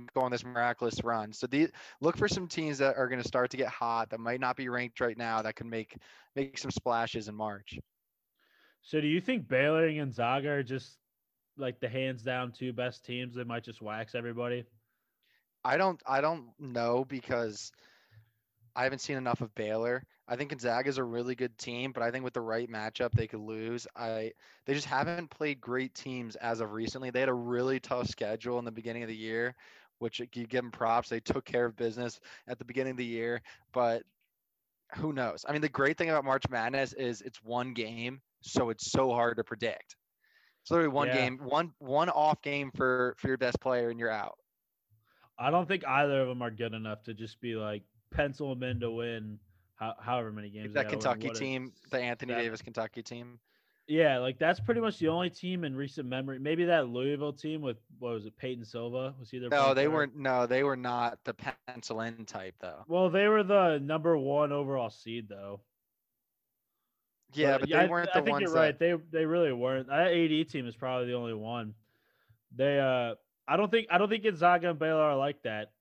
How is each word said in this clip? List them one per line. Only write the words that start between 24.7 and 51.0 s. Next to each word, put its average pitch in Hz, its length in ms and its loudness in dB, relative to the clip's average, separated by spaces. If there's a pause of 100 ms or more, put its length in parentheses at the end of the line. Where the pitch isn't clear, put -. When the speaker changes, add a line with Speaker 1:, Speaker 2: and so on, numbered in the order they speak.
Speaker 1:
just 147 140 -4
haven't 156 420 -2
played 143 320 -4
great 127 320 -4
teams 123 440 -10
as 117 240 -2
of 107 100 -4
recently. 117 400 -4
They 127 80 0
had 135 100 4
a 127 40 4
really 123 460 0
tough 123 280 -2
schedule 113 520 -4
in 120 60 -6
the 117 60 -8
beginning 117 320 -8
of 113 40 -8
the 110 80 -8
year, 113 400 -4 (440)
which 117 200 -4
you 120 60 -6
give 120 240 -8
them 123 220 -2
props. 117 380 2
They 113 100 -2
took - 260 -2
care 123 200 2
of 113 100 -2
business 117 440 -4 (280)
at 123 120 -8
the 120 60 -12
beginning 131 260 -2
of 127 60 -8
the 123 80 -4
year, 117 360 -4 (300)
but 117 320 2 (920)
who 156 180 -2
knows? 117 340 -4
I 143 40 -4
mean, 151 100 -2
the 151 80 2
great 143 280 2
thing 165 120 0
about 147 160 2
March 135 240 2
Madness 123 440 -2
is 120 280 -4
it's - 220 -14
one 123 300 -4
game, 117 460 -6 (220)
so 120 300 0
it's - 200 -8
so 135 200 4
hard 117 260 2
to 113 60 0
predict. - 520 -6 (680)
It's - 80 -6
literally 165 180 4
one 139 180 2
Speaker 2:
Yeah. 127 100 2
Speaker 1:
game, 127 200 2
one, 147 400 0
one 147 320 2
off 151 320 4
game 143 300 -4
for, 127 480 2
for - 80 -2
your 131 100 0
best 123 240 0
player, 123 300 2
and 117 80 -8
you're 117 120 -2
out. 104 280 -6 (1000)
Speaker 2:
I 131 140 2
don't 175 160 4
think 180 180 0
either 139 360 4
of 127 80 2
them 123 120 -4
are 117 100 -2
good 110 220 -4
enough 110 300 -6
to 113 100 -10
just 110 260 -12
be, 117 160 -4
like, 107 280 -4 (260)
pencil 143 420 -2
'em 127 120 -6
in 123 160 -2
to 120 100 -2
win 113 500 -6 (340)
how-, 110 260 -8
however 117 320 -2
many 104 180 -10
games 107 240 -10
Speaker 1:
That - 0 -
Speaker 2:
they 139 100 2
gotta 107 120 -4
win. 110 60 -4